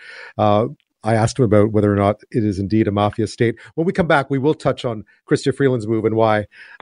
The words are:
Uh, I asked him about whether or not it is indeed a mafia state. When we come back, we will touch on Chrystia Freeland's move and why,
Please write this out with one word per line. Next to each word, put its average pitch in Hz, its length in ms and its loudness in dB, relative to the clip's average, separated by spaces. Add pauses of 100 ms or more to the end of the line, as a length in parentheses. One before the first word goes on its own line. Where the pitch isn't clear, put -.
(380)
Uh, 107 300 2 (360)
I 110 120 0
asked 110 220 0
him 135 60 2
about 107 300 2
whether 104 180 2
or 101 60 0
not 101 240 0 (100)
it 113 140 -2
is 98 140 -2
indeed 107 280 0
a 104 40 -2
mafia 104 360 0
state. 117 280 -2 (200)
When 165 100 -2
we 190 60 0
come 185 160 -2
back, 147 220 2
we 139 80 -2
will 147 160 0
touch 131 320 -4
on 110 180 -6 (260)
Chrystia - 240 0
Freeland's 127 320 0
move 110 200 0
and 110 100 0
why, 107 320 2 (340)